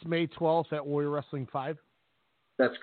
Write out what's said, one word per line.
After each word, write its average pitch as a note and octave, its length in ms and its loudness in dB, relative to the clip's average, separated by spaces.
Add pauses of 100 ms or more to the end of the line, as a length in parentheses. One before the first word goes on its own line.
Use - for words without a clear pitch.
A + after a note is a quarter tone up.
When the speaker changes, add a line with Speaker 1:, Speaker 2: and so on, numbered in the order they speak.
Speaker 1:
May E3 220 0
twelfth D#3+ 480 0
at D3 100 -4
Warrior D3 260 0
Wrestling C#3 400 -4
five? D3 280 -4 (800)
Speaker 2:
That's B2 240 4